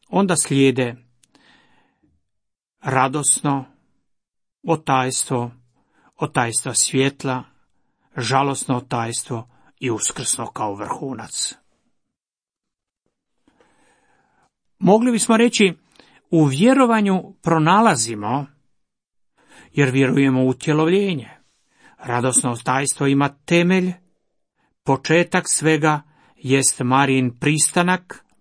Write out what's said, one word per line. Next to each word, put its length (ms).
onda 260
slijede 600
radosno 840
otajstvo, 880
otajstva 580
svjetla, 720
žalosno 600
otajstvo 720
i 120
uskrsno 600
kao 240
vrhunac. 800
Mogli 320
bismo 260
reći, 360
u 160
vjerovanju 960
pronalazimo, 1040
jer 160
vjerujemo 540
u 60
utjelovljenje. 800
Radosno 540
otajstvo 560
ima 220
temelj, 640
početak 640
svega 540
jest 440
Marijin 600
pristanak, 840